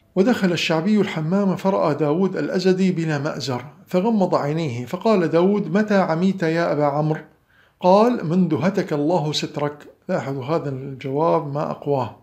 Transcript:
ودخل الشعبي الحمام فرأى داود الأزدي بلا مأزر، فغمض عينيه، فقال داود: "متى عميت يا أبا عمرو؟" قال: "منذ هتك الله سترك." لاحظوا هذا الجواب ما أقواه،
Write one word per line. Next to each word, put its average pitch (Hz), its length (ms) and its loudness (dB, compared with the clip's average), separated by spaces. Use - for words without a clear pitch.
ودخل 196 360 2
الشعبي 170 480 0
الحمام 180 560 0
فرأى 190 380 0
داود 165 420 0
الأزدي 185 560 2
بلا 156 260 -2
مأزر، 135 460 -4
فغمض 190 480 0
عينيه، 139 520 -2
فقال 185 420 0
داود: 180 480 2
"متى 208 200 2
عميت 180 460 0
يا 170 300 0
أبا 147 120 0
عمرو؟" 151 360 0
قال: 208 460 4
"منذ 160 360 2
هتك 190 300 0
الله 151 400 0
سترك." 147 540 -4
لاحظوا 139 360 -4
هذا 147 240 -2
الجواب 139 840 -2
ما 151 160 -4
أقواه، 139 520 -4